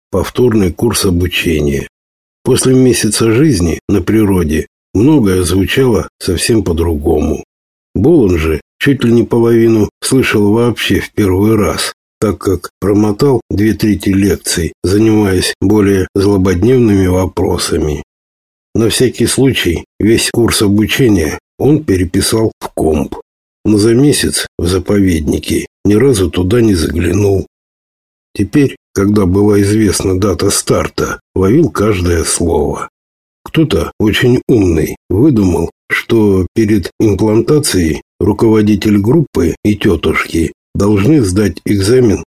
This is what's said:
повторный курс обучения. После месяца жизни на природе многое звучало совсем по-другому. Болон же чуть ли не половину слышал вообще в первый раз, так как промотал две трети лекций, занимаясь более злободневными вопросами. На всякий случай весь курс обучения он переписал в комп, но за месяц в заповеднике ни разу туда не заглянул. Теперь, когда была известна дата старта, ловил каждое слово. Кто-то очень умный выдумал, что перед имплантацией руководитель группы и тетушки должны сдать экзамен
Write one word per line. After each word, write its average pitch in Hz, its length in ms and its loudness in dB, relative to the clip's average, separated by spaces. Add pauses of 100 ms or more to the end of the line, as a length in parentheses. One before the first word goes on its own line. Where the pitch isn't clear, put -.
повторный 110 640 0
курс 110 320 -2
обучения. 85 840 -2 (560)
После 127 300 0
месяца 120 580 2
жизни 110 560 0
на 98 140 0
природе 90 680 0 (260)
многое 104 500 2
звучало 95 680 0 (100)
совсем 101 440 -2
по-другому. 78 800 -2 (520)
Болон 110 420 2
же 78 240 -2 (180)
чуть 135 240 0
ли 117 100 2
не 117 100 4
половину 113 680 2 (120)
слышал 104 500 0
вообще 117 480 -2
в - 120 -8
первый 104 440 0
раз, 90 380 -4 (260)
так 101 200 -2
как 90 400 -4
промотал 107 720 0
две 104 240 0
трети 104 360 -2
лекций, 92 640 -2 (100)
занимаясь 104 800 0
более 98 540 2
злободневными 101 920 2
вопросами. 87 960 -2 (720)
На 110 140 2
всякий 117 380 0
случай 117 580 -2 (140)
весь 107 320 0
курс 110 300 0
обучения 101 800 0 (200)
он 151 240 0
переписал 98 760 -2
в - 100 -12
комп, 76 460 -4 (480)
но 104 140 2
за 110 160 2
месяц 131 540 0 (100)
в 85 100 -4
заповеднике 87 1000 -2 (180)
ни 101 80 2
разу 107 360 2
туда 92 320 0
не 110 120 2
заглянул. 87 720 -2 (880)
Теперь, 131 400 0 (180)
когда 101 320 0
была 101 360 2
известна 98 580 0
дата 98 300 -2
старта, - 680 -4 (160)
ловил 110 340 2
каждое 87 540 -2
слово. 78 680 -4 (560)
Кто-то 98 540 -2
очень 107 480 2
умный 87 480 0 (140)
выдумал, 95 600 2 (220)
что 101 640 0
перед 107 340 0 (100)
имплантацией 107 1000 0 (180)
руководитель 107 800 2
группы 104 680 0
и 107 120 0
тетушки 82 800 -2 (200)
должны 104 480 2
сдать 95 440 -2
экзамен 104 680 2